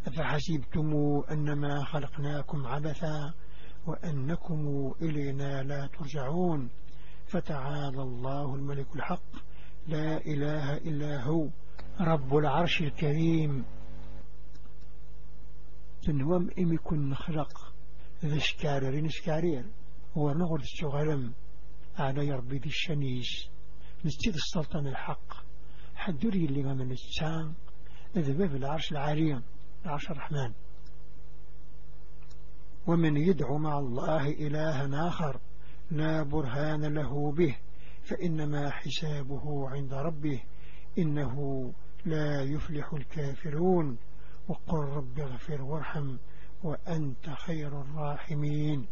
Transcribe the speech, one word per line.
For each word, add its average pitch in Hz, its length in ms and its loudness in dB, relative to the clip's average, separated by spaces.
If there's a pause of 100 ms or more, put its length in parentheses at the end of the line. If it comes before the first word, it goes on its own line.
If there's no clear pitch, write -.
أفحسبتم 151 840 0 (380)
أنما 147 520 0
خلقناكم 147 840 0
عبثا 151 680 0 (540)
وأنكم 147 1120 0
إلينا 139 640 0
لا 143 240 0
ترجعون 147 800 0 (580)
فتعالى 143 720 0
الله 135 540 0
الملك 139 400 0
الحق - 540 -2 (380)
لا 156 300 0
إله 147 600 0
إلا 147 460 0
هو 151 260 2 (500)
رب 151 380 2
العرش 151 440 2
الكريم. 151 840 2 (2250)
تنوام 165 480 2 (100)
إم 170 140 4
يكون 151 360 2
نخلق - 640 0 (520)
ذا 147 120 2
شكارير 139 680 0
نشكارير 156 640 0 (500)
ونغل 156 440 2
الشغلم 143 720 0 (640)
على 143 300 2
يربي 131 300 0
ذي 143 120 -2
الشنيس 135 800 0 (560)
نستيد 180 280 2
السلطان 147 540 0
الحق - 460 0 (640)
حدوري 185 500 2
اللي 139 180 0
ما 135 100 0
من 131 180 0
الشام 160 600 0 (640)
ذا 139 160 2
باب 156 220 2
العرش 147 360 0
العالي 147 500 2 (440)
العرش 147 260 0
الرحمن. 139 420 0 (2250)
ومن 160 300 4
يدعو 147 400 2
مع 151 220 0
الله 143 500 0
إلها 147 800 0
آخر 151 320 -2 (520)
لا 156 320 0
برهان 147 680 0
له 147 380 0
به 151 260 2 (460)
فإنما 151 680 0
حسابه 143 1000 0
عند 135 240 0
ربه 147 480 0 (560)
إنه 139 760 0 (320)
لا 147 380 2
يفلح 147 500 0
الكافرون 151 1040 2 (500)
وقل 180 300 0
رب 139 420 0
اغفر 139 420 0
وارحم 139 560 0 (460)
وأنت 156 640 0
خير 143 520 0
الراحمين. 147 1120 0